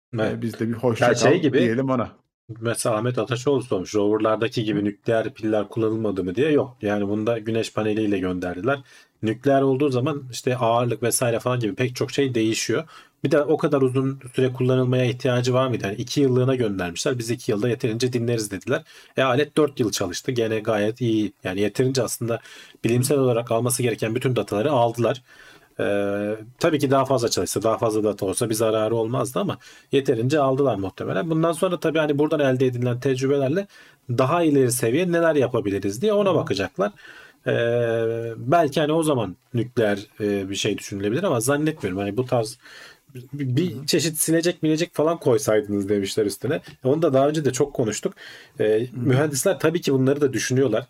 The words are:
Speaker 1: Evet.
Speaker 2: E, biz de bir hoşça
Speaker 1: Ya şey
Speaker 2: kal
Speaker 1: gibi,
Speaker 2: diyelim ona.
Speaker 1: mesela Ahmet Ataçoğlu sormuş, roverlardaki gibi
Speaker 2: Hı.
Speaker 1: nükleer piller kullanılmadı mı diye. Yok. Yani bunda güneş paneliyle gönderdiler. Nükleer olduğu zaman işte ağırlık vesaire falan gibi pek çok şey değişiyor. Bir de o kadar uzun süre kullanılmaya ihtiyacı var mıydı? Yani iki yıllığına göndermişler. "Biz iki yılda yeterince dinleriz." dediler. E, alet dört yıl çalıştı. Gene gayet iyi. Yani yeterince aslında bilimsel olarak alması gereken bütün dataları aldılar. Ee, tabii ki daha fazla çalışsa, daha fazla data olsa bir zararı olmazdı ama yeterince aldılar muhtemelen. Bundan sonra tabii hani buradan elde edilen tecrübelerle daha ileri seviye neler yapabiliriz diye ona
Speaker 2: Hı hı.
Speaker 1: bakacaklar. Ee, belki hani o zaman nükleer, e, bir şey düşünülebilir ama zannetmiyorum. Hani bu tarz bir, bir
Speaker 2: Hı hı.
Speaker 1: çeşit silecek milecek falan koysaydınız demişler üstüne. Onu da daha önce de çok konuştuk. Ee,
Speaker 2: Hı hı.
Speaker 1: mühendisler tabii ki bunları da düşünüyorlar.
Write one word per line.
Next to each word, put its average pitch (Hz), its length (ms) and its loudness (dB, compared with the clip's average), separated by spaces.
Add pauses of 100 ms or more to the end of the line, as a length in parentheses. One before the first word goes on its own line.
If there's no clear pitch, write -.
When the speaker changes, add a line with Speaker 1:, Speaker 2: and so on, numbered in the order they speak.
(140)
Speaker 1:
Evet. 110 180 -2
Speaker 2:
E, 113 100 -8
biz 113 180 -6
de 113 80 -2
bir 117 60 -4
hoşça 120 320 0
Speaker 1:
Ya 120 80 4
şey 131 180 4
Speaker 2:
kal 180 60 4
Speaker 1:
gibi, 135 200 2
Speaker 2:
diyelim 123 320 0
ona. 120 200 -2 (500)
Speaker 1:
mesela 113 360 -2
Ahmet 120 220 -2
Ataçoğlu 123 440 0
sormuş, 95 320 -4
roverlardaki 107 680 2
gibi 104 160 0
Speaker 2:
Hı. 101 40 0
Speaker 1:
nükleer 110 500 -2
piller 107 340 -2
kullanılmadı 110 560 -2
mı 92 100 -4
diye. 151 180 2
Yok. 135 300 0
Yani 101 260 0
bunda 110 300 0
güneş 110 340 -4
paneliyle 107 460 0
gönderdiler. 92 640 -4 (420)
Nükleer 135 400 2
olduğu 135 280 2
zaman 139 320 -2 (100)
işte 123 240 -2
ağırlık 117 460 2
vesaire 117 380 0
falan 123 200 -2
gibi 104 140 -2
pek 123 220 -2
çok 117 140 -2
şey 139 240 0
değişiyor. 110 500 0 (400)
Bir 139 60 -2
de 147 120 6
o 147 140 2
kadar 143 260 2
uzun 135 380 0 (140)
süre 131 180 2
kullanılmaya 127 520 2
ihtiyacı 123 500 0
var 131 140 2
mıydı? 117 180 -2
Yani 101 100 -6
iki 120 240 -2
yıllığına 127 340 4
göndermişler. 104 640 -2
"Biz 117 120 -6
iki - 200 -4
yılda 110 180 0
yeterince 117 440 -2
dinleriz." 117 380 -2
dediler. 123 320 -4 (340)
E, 139 60 2
alet 135 340 0
dört 147 240 0
yıl 107 100 0
çalıştı. 98 420 -4
Gene 113 280 0
gayet 107 400 -2
iyi. 110 320 0 (120)
Yani 92 160 -4
yeterince 127 420 0
aslında 113 380 -4 (440)
bilimsel 123 340 2
olarak 120 340 0
alması 120 300 0
gereken 110 320 -2
bütün 123 220 -2
dataları 107 340 0
aldılar. 117 520 0 (580)
Ee, 101 560 -2 (220)
tabii 160 200 2
ki 127 120 0
daha 135 140 4
fazla 123 240 0
çalışsa, 98 340 -2
daha 110 160 0
fazla 107 260 0
data 104 220 -2
olsa 107 240 -2
bir 110 40 -2
zararı 110 420 0
olmazdı 120 420 -2
ama 185 200 -2 (340)
yeterince 135 480 2
aldılar 135 360 2
muhtemelen. 101 540 -4
Bundan 160 220 2
sonra 180 280 -2
tabii 156 180 0
hani 151 200 2
buradan 151 220 2
elde 131 260 2
edilen 123 340 -2
tecrübelerle 135 640 0 (440)
daha 131 320 2
ileri 135 300 4
seviye 139 400 0
neler 170 220 2
yapabiliriz 104 680 0
diye 214 100 2
ona 202 160 2
Speaker 2:
Hı 180 40 4
hı. 156 40 2
Speaker 1:
bakacaklar. 107 560 -2 (540)
Ee, 117 880 0
belki 156 440 2
hani 151 120 2
o 165 100 2
zaman 120 340 0 (180)
nükleer, 110 520 0 (140)
e, 101 300 -2
bir 98 40 -8
şey 98 240 -2
düşünülebilir 104 440 -4
ama 156 180 0
zannetmiyorum. 143 600 -2
Hani 101 160 -4
bu 127 80 0
tarz 117 340 -2 (560)
bir, 127 420 -6
bir 165 180 0
Speaker 2:
Hı 139 60 -12
hı. 151 60 -14
Speaker 1:
çeşit 156 320 0
silecek 165 440 0
milecek 156 320 0
falan 160 240 0
koysaydınız 104 680 2
demişler 101 380 0
üstüne. 135 340 -4 (240)
Onu 151 180 2
da 156 100 2
daha 135 160 4
önce 156 160 0
de 127 80 2
çok - 220 0
konuştuk. 123 400 -2 (460)
Ee, 113 40 2
Speaker 2:
Hı 107 60 4
hı. 113 240 2
Speaker 1:
mühendisler 135 640 0
tabii 165 220 0
ki 156 120 0
bunları 135 280 2
da 139 120 2
düşünüyorlar. 123 580 0